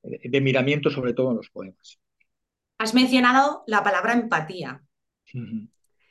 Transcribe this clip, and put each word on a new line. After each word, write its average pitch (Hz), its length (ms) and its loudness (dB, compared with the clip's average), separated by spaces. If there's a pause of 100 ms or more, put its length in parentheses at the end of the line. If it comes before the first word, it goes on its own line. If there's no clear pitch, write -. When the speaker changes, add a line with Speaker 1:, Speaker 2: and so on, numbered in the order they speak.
Speaker 1:
de 135 380 -4
miramiento, 135 480 0
sobre 127 240 -4
todo 131 180 0
en 113 60 -2
los - 120 -10
poemas. - 500 -18 (800)
Speaker 2:
Has 226 140 -2
mencionado 254 720 4
la 208 160 0
palabra 202 300 0
empatía. 165 720 -4 (500)
Speaker 1:
Ujú. 110 340 -10 (440)